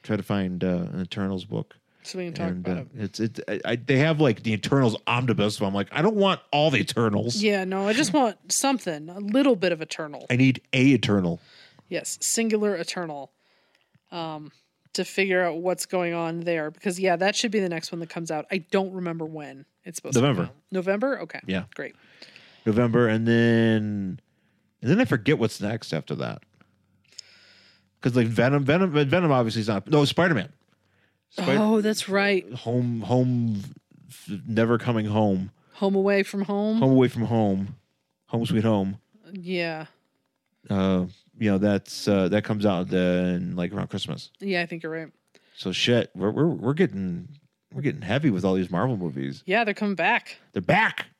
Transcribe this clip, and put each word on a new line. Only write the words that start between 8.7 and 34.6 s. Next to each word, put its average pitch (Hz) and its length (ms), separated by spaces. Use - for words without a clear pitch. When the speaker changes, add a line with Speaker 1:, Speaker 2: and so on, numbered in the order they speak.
Speaker 2:
a 180 100
little 247 360
bit 180 160
of 160 100
Eternal. 147 480
Speaker 1:
I 127 60
need 131 260
a 131 100
Eternal. 101 460
Speaker 2:
Yes, - 320
singular 214 540
Eternal, 160 540
um, 156 380
to 185 100
figure 190 400
out 165 140
what's 180 280
going 175 280
on 165 260
there. 165 300
Because, 180 280
yeah, 185 180
that 190 200
should 240 140
be 208 100
the 185 80
next 165 240
one 175 80
that 165 80
comes 170 220
out. 156 200
I 196 80
don't 190 340
remember 165 340
when 147 400
it's 170 120
supposed - 200
Speaker 1:
November. 120 260
Speaker 2:
to 87 60
come - 80
out. - 60
November? 202 480
Okay. 160 260
Speaker 1:
Yeah. 95 180
Speaker 2:
Great. - 200
Speaker 1:
November, 117 440
and 113 200
then, 110 920
and - 100
then 202 100
I 254 40
forget 139 340
what's 107 220
next 104 320
after 76 240
that. 62 260
'Cause, 123 160
like, 120 120
Venom, 127 360
Venom, 170 280
Venom 147 380
obviously 120 300
is 104 80
not. 101 200
No, 147 180
Spider-Man. 147 440
Spider- 185 300
Speaker 2:
Oh, 214 200
that's 208 280
right. 196 440
Speaker 1:
Home, 120 500
home, 120 600
f-, - 220
never 113 320